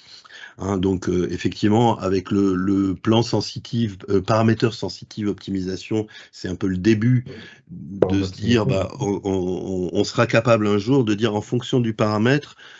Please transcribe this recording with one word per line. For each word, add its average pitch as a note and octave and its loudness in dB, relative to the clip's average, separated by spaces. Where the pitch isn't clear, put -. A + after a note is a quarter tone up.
Hein, F#2+ -2
donc, F#2 0
euh, F2+ 0
effectivement, G#2+ 2
avec F#2+ -2
le, G2 2
le F#2+ 0
plan A2+ 4
sensitive, G#2+ -4
euh, G2 2
paramètre A2+ 2
sensitive - -6
optimisation, F#2+ -4
c'est - -10
un F2+ -4
peu G2+ -4
le F#2 0
début A2+ 2
de F#2+ -2
se F#2 -6
dire, A2 2
bah, F#2+ -2
on, G2+ -2
on, G2 -2
on, F#2 -4
on G2 0
sera A#2 0
capable A2+ 2
un G#2 2
jour B2 2
de G#2+ 2
dire G#2 0
en G#2+ 0
fonction B2 -2
du A2+ 0
paramètre, A2 0